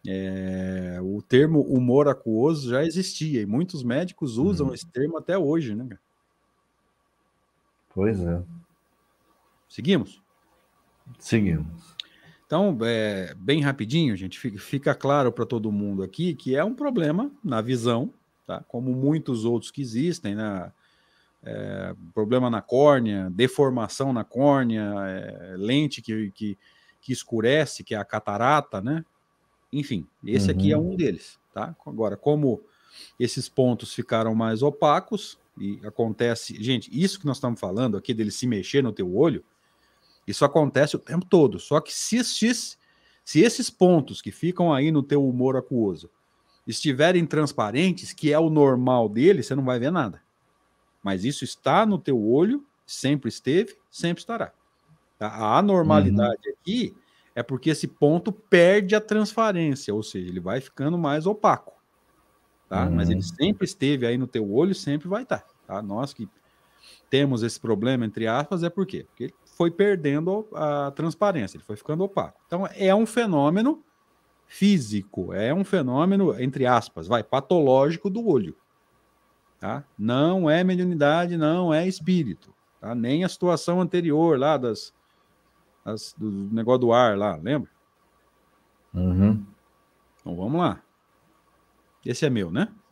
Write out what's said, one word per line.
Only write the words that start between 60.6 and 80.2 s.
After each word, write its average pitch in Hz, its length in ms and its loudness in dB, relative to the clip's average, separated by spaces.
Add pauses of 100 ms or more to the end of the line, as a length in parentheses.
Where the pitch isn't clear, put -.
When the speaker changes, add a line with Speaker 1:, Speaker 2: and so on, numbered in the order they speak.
Speaker 1:
ficando 156 380 -4
mais 156 260 -2
opaco. 196 520 0 (920)
Tá? 90 220 -2
Mas 85 180 2
ele 90 120 2
Speaker 2:
Uhum. - 20 -8
Speaker 1:
sempre 185 420 -2
esteve 135 400 -2
aí 123 140 0
no 127 80 -2
teu 110 240 -4
olho, 170 240 2
sempre 151 320 -6
vai 208 160 -4
estar. - 240 -6 (180)
Tá? 98 160 -8
Nós 110 320 -8
que 104 160 -14 (800)
temos 131 360 2
esse - 160 -6
problema, 117 440 0
entre 110 220 -4
aspas, 156 380 -2
é 170 60 -2
por 190 140 -4
quê? 87 200 -10
Porque - 200 -14
ele 160 100 -12 (100)
foi 170 260 -2
perdendo 185 840 0
a 147 380 -4
transparência, 160 680 -2
ele - 80 -20
foi 104 120 -12
ficando 160 260 -4
opaco. 147 440 -4
Então, 185 280 -4
é 190 180 4
um 220 140 4
fenômeno 214 760 2 (640)
físico, 104 840 0
é 110 220 0
um 190 100 0
fenômeno, 165 760 2
entre 127 260 0
aspas, 110 400 2
vai, 113 160 2
patológico 139 880 2
do 233 160 -4
olho. 123 300 0 (1000)
Tá? 113 260 -8 (140)
Não 147 520 2